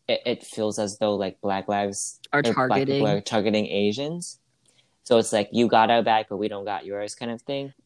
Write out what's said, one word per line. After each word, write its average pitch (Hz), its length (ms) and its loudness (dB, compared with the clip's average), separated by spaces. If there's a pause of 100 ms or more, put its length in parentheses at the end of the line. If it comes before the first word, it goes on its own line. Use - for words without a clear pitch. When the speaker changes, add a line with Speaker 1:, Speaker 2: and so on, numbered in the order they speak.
Speaker 1:
it, 120 160 0
it 123 200 -2
feels 107 340 -4
as 104 200 -4
though, 104 160 2
like, 98 260 -4
Black 98 280 -2
lives 101 500 -4 (140)
Speaker 2:
Are 143 80 2
Speaker 1:
or - 20 0
Black 156 120 2
people 127 140 2
Speaker 2:
targeting. 135 380 2
Speaker 1:
are 101 140 2
targeting 107 460 0
Asians? 131 720 -4 (640)
So 120 120 4
it's 113 160 4
like, 104 200 0
"You 117 160 4
got 113 220 6
our 117 120 4
back, 110 260 0
but 104 80 -6
we 104 120 -4
don't 101 180 -8
got 98 180 -6
yours," 101 300 -8
kind 120 160 -8
of 117 120 -8
thing. 139 300 -8 (140)